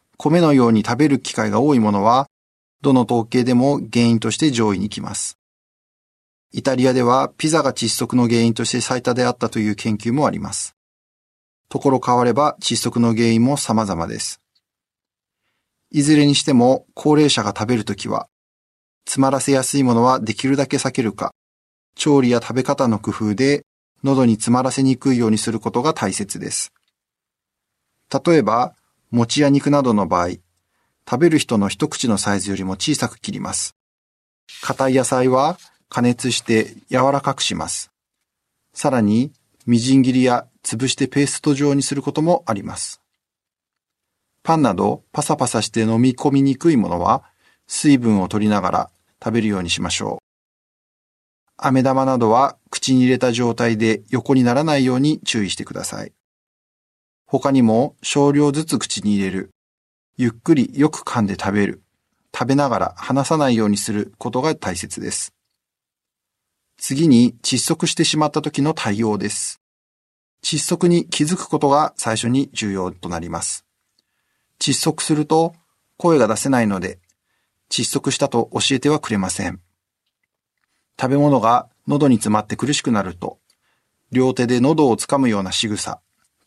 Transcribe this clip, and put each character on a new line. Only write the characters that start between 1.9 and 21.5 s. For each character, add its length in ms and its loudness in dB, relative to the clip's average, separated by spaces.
の 120 0
は、 240 2
ど 100 2
の 100 4
統 240 0
計 180 0
で 100 0
も 260 2
原 140 4
因 140 4
と 100 -2
し 80 -6
て 120 2
上 240 0
位 40 -6
に 100 -4
来 120 -12
ま 140 -10
す。 240 -10
イ 100 -10
タ 120 0
リ 140 2
ア 60 2
で 80 2
は 340 2
ピ 120 -2
ザ 140 2
が 100 0
窒 160 -4
息 280 -2
の 120 2
原 120 2
因 140 2
と 100 -6
し 60 -6
て 100 -2
最 220 -2
多 120 0
で 100 0
あ 60 0
っ 60 -4
た 120 -4
と 100 -6
い 120 -2
う 40 -2
研 220 -4
究 160 -4
も 140 0
あ 40 0
り 80 -6
ま 140 -10
す。 220 -12
と 120 -6
こ 100 0
ろ 140 2
変 120 2
わ 80 4
れ 80 2
ば 280 0
窒 160 -4
息 240 -2
の 140 2
原 140 0
因 160 2
も 120 0
様 280 -2
々 220 -6
で 140 -10
す。 200 -10
い 120 0
ず 140 4
れ 100 6
に 80 4
し 100 -2
て 80 0
も 420 4
高 220 2
齢 140 4
者 120 0
が 140 -4
食 100 -4
べ 100 0
る 80 -4
と 100 -6
き 140 -12
は、 200 -6
詰 180 -2
ま 80 4
ら 100 0
せ 120 0
や 100 2
す 160 -4
い 40 2
も 120 4
の 80 4
は 180 2
で 140 -4
き 140 -6
る 80 2
だ 100 0
け 120 -2
避 140 -2
け 100 -2
る 100 -2
か、 200 -8